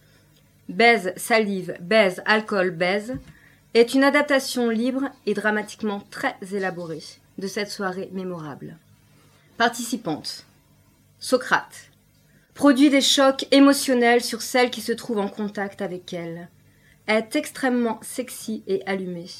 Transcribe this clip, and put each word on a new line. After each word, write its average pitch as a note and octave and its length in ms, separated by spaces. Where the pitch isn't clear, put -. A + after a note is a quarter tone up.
Baise, G3 480
salive, G3+ 640
baise, F#3 460
alcool, G#3 460
baise G3+ 440
est A#3 200
une C4+ 80
adaptation C#4 680
libre B3 420
et G3+ 80
dramatiquement G3+ 760
très - 260
élaborée F3 520
de F#3 80
cette G3+ 240
soirée F#3+ 420
mémorable. F3 640
Participantes. A#3 840
Socrate - 680
produit C#4 360
des C4+ 100
chocs C4+ 520
émotionnels C4 680
sur A3+ 200
celle B3+ 280
qui A#3+ 100
se A#3 120
trouve A#3 260
en G3 100
contact G3+ 540
avec F3+ 300
elle. E3+ 360
Est A3 300
extrêmement B3 680
sexy - 640
et F#3+ 200
allumée. F#3 540